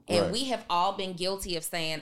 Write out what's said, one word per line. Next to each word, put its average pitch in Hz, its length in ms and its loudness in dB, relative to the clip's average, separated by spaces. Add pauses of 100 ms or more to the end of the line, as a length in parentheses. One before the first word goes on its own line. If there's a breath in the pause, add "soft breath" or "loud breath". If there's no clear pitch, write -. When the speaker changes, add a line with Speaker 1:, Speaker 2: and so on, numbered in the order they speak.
Speaker 1:
And 175 160 4
Speaker 2:
Right. 165 80 0
Speaker 1:
we 254 140 0
have 247 240 -2
all 175 240 4
been 190 200 -4
guilty 190 420 -2
of 160 80 -4
saying, 160 380 -2